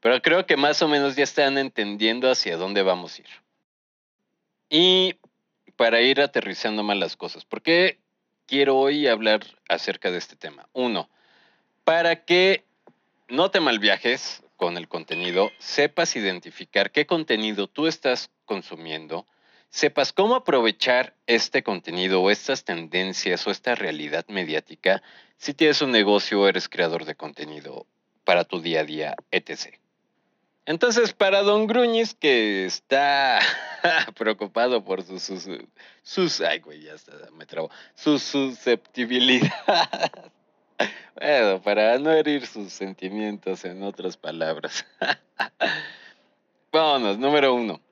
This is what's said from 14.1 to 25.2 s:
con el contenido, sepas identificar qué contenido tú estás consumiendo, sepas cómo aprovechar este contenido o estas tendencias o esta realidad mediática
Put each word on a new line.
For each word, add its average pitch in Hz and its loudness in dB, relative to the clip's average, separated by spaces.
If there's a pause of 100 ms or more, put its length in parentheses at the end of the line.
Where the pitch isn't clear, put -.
con 87 -4
el 82 -10
contenido, 87 -4
sepas 147 -2
identificar 98 -4
qué 147 0
contenido 110 -2
tú 151 -4
estás 135 -2 (120)
consumiendo, 80 -10 (460)
sepas 143 0
cómo 214 2
aprovechar 127 0 (120)
este 120 0
contenido 92 -2
o 98 4
estas - -2
tendencias 90 -4
o 104 -4
esta 120 -2
realidad 78 -6
mediática 90 -4 (340)